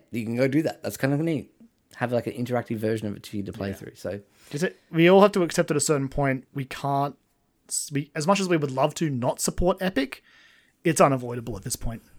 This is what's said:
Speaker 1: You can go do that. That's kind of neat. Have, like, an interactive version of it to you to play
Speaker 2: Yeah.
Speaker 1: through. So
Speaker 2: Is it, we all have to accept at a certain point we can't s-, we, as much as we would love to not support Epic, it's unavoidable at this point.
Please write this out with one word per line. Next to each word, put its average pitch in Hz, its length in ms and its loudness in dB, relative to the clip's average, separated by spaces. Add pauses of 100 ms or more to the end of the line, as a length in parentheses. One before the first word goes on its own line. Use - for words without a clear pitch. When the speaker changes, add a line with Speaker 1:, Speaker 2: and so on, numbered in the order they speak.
(120)
Speaker 1:
You 113 140 -6
can 117 100 -4
go 131 120 2
do 139 160 2
that. - 200 -6
That's 110 140 -6
kind 135 160 0
of 143 80 0
neat. 160 300 -2 (440)
Have, 123 160 -4
like, 120 160 0
an 110 60 -4
interactive 120 440 -4
version 110 300 -2
of 101 80 -6
it - 80 -14
to - 140 -10
you 101 60 -4
to 95 100 -10
play 98 160 -6
Speaker 2:
Yeah. 95 60 -6
Speaker 1:
through. - 200 -16
So 98 240 -8 (320)
Speaker 2:
Is 147 120 -6
it, 185 140 -6 (140)
we 165 180 6
all 190 120 10
have 202 120 8
to 196 100 2
accept 170 280 0
at 151 60 0
a 143 40 2
certain 139 280 0
point 135 440 -2
we 139 120 -6
can't 139 500 -4 (540)
s-, - 220 -6
we, 143 240 -4
as 151 120 -2
much 196 120 4
as 190 100 -2
we 170 80 4
would 143 140 -2
love 139 240 0
to 160 140 0
not 127 300 0
support 185 420 0
Epic, 190 420 -2 (600)
it's 160 160 2
unavoidable 123 560 2
at 95 80 -12
this 123 120 -6
point. 113 260 -6 (180)